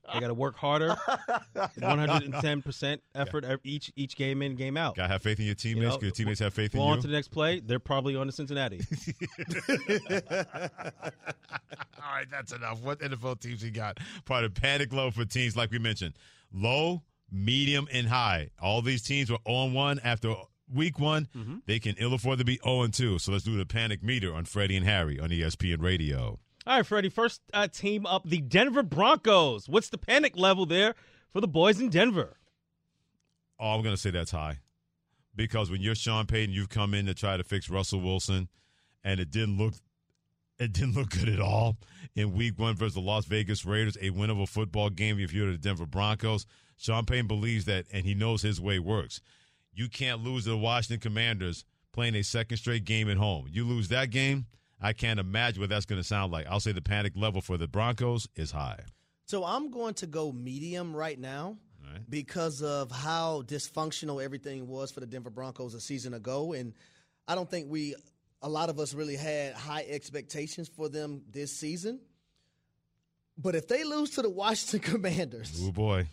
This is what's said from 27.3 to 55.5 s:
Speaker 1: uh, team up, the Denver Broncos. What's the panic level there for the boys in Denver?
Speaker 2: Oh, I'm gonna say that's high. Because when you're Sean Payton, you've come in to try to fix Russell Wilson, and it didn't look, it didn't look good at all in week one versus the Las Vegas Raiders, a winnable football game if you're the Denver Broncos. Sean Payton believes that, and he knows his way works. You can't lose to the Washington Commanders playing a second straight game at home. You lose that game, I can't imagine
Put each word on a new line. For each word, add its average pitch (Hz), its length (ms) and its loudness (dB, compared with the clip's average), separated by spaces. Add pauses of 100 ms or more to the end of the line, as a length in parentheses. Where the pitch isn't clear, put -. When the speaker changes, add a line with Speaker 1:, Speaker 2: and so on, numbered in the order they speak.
Speaker 1:
uh, 208 160 2
team 202 380 -2
up, 190 180 2
the 165 160 0
Denver 226 420 6
Broncos. 175 840 6
What's 202 220 4
the - 80 -6
panic 277 360 4
level 185 300 6
there 190 300 4 (360)
for 202 120 0
the 214 60 2
boys 180 300 8
in 247 120 2
Denver? 180 480 4 (1200)
Speaker 2:
Oh, 110 140 0
I'm 110 80 2
gonna 107 140 2
say 98 140 0
that's 87 200 -2
high. 76 280 -4 (760)
Because 107 340 0
when 95 100 -2
you're 107 160 0
Sean 110 300 0
Payton, 110 280 0
you've 98 140 0
come 101 260 0
in 98 120 2
to 92 80 0
try 98 220 0
to 90 80 -2
fix 92 240 -2
Russell 95 320 0
Wilson, 92 480 0 (540)
and 98 180 0
it 78 120 -4
didn't 104 260 0
look, 110 160 2 (840)
it 117 140 -2
didn't 120 220 2
look 131 160 0
good 90 180 2
at 101 120 2
all 110 360 4 (380)
in 104 180 2
week 107 260 2
one 113 180 2
versus 104 180 0
the 98 60 -2
Las 104 260 0
Vegas 104 400 0
Raiders, 107 300 0
a 95 140 -2
winnable 101 380 0
football 104 420 0
game 104 280 0
if 87 160 -2
you're 101 160 2
the 85 80 -2
Denver 87 280 -2
Broncos. 104 600 0 (300)
Sean 113 280 0
Payton 123 220 2
believes 107 400 0
that, 95 260 0
and 92 140 -2
he 101 80 2
knows 110 260 2
his 101 200 0
way 95 180 0
works. 87 420 -2 (520)
You 113 160 -6
can't 120 340 -2
lose 123 220 -2
to 113 60 0
the 113 60 2
Washington 117 440 0
Commanders 107 640 0 (280)
playing 117 220 0
a 101 80 2
second 117 340 -2
straight 117 280 -2
game 110 260 2
at 98 80 2
home. 85 320 2
You 110 140 -2
lose 117 240 0
that 127 220 2
game, 135 360 2 (340)
I 104 120 0
can't 113 260 0
imagine 98 420 0